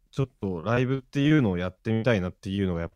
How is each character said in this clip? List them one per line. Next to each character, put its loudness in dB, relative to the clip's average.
ち -4
ょ 0
っ -4
と -4
ラ 0
イ 0
ブ -2
っ -10
て -6
い 4
う 4
の 2
を -2
や -2
っ -10
て -4
み 0
た 4
い 2
な -4
っ -10
て -14
い 0
う 2
の -2
が -4
や -4
っ -16